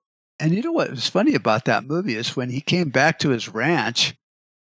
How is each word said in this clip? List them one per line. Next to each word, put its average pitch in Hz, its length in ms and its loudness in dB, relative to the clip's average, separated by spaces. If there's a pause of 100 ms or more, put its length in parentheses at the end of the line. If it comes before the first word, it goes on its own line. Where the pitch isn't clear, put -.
(400)
And 160 140 2
you 220 80 0
know 330 100 -2
what 285 180 0
was 127 180 -4
funny 262 260 2
about 113 320 0
that 110 180 2
movie 151 300 -2
is 113 200 -6
when 123 140 -4
he 123 140 -6
came 180 260 0
back 135 300 4
to 151 120 0
his 117 180 -2
ranch, 120 680 0 (600)